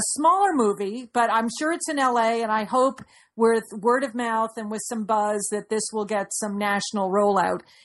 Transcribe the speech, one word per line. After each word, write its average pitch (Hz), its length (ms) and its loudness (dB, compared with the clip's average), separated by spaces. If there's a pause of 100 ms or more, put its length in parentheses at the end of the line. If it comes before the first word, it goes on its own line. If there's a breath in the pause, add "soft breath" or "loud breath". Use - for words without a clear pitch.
(160)
smaller 370 380 4
movie, 214 600 0
but 233 180 2
I'm 226 160 2 (120)
sure 311 120 0
it's 320 160 -4
in 302 120 -4
L 247 180 2
A, 226 240 2
and 220 100 -2
I 214 140 0
hope 262 340 0 (380 soft breath)
with 226 260 4 (160)
word 240 240 2
of 226 100 -6
mouth 226 440 -2
and 214 120 -8
with 214 140 -6
some 220 220 -6
buzz 208 460 0
that 208 180 -6
this 214 140 -2 (100)
will 214 100 -2
get 202 300 -4
some 202 240 -6
national 202 520 -2
rollout. 185 520 2 (240 soft breath)